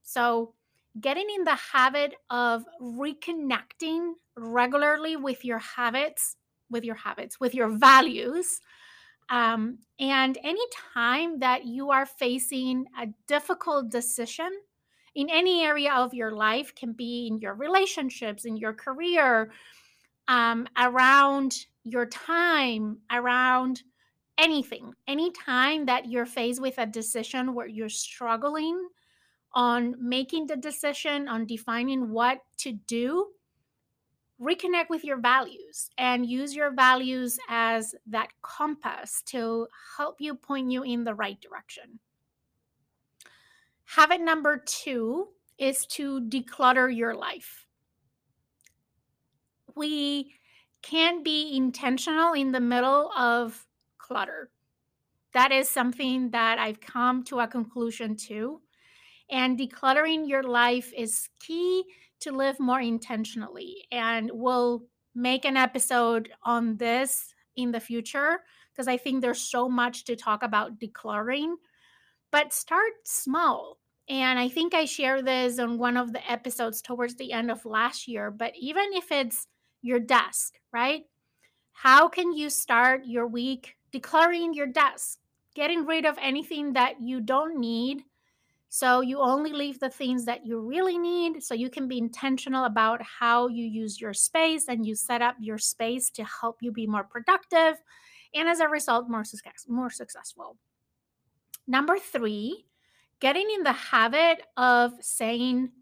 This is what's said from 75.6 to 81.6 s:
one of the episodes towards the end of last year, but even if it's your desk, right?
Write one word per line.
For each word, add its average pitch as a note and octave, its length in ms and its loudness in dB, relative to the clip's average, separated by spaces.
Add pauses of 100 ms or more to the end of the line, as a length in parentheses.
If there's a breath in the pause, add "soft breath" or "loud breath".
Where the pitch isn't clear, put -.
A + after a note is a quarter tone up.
one A#3+ 180 0
of B3 160 0
the - 180 -8
episodes A#3 520 -4
towards A#3+ 340 -4
the C4 160 -10
end A#3 180 -2
of A#3+ 160 -6
last A3+ 440 -2
year, G#3 200 -6
but G#3+ 260 -6
even E4+ 380 -2
if F4+ 180 -4
it's C4+ 360 -2 (340)
your B3 180 0
desk, - 600 0 (140)
right? C4+ 320 -2 (640)